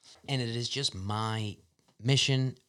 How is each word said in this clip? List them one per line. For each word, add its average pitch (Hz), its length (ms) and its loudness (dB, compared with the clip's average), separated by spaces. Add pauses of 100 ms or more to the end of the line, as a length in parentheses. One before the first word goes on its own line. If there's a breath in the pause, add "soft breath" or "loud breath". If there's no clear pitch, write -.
(280 loud breath)
And 135 140 0
it 117 120 -2
is 120 140 -2
just 135 260 -4
my 107 600 -2 (460)
mission, 131 560 2 (100)